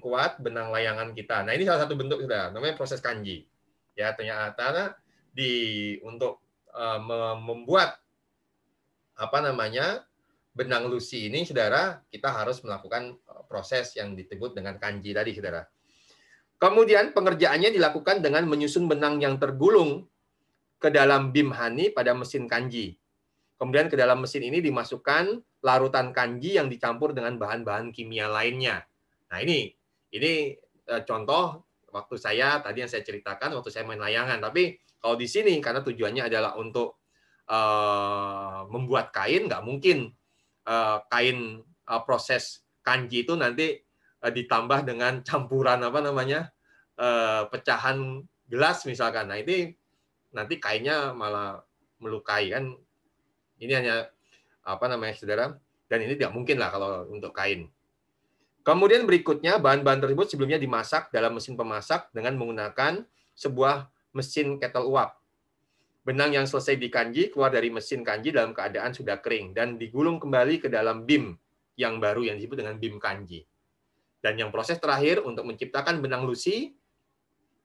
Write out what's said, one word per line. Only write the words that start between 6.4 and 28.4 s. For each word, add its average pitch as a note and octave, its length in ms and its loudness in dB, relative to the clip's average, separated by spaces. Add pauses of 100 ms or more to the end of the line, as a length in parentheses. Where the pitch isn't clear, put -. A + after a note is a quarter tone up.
eh, A2+ 240 -4
me-, A2+ 400 -4
membuat, A#2+ 560 0 (1200)
apa A2+ 240 6
namanya, C3+ 640 0 (480)
benang B2 400 0
lusi A2+ 400 -4
ini, E3 160 -2
Saudara, C#3+ 640 2
kita - 240 -4
harus A#2+ 240 -2
melakukan, A#2+ 560 -8
eh, - 320 -20
proses A#2+ 480 -4
yang G2+ 240 -8
disebut G#2 320 -10
dengan F#2+ 240 -10
kanji G2+ 400 -6
tadi, A2 160 -2
Saudara. F#2 320 -8 (960)
Kemudian G#3 560 8
pengerjaannya F3 560 4
dilakukan E3+ 480 4
dengan D#3 320 2
menyusun D3 400 2
benang D3 320 2
yang C3+ 160 2
tergulung D3+ 680 4 (680)
ke D3+ 160 2
dalam C#3 400 6
bim C#3 240 4
hani B2 360 0
pada B2 200 2
mesin B2 400 -4
kanji. A#2 480 -4 (560)
Kemudian C#3 320 2
ke D3+ 80 -2
dalam B2+ 240 4
mesin B2+ 240 -4
ini C#3 160 -2
dimasukkan D3+ 800 0 (240)
larutan C3 480 2
kanji B2+ 480 0
yang C#3+ 80 2
dicampur B2 480 -2
dengan A#2+ 240 -4
bahan-bahan A2 560 -6
kimia A2 320 -6
lainnya. A2+ 560 -2 (480)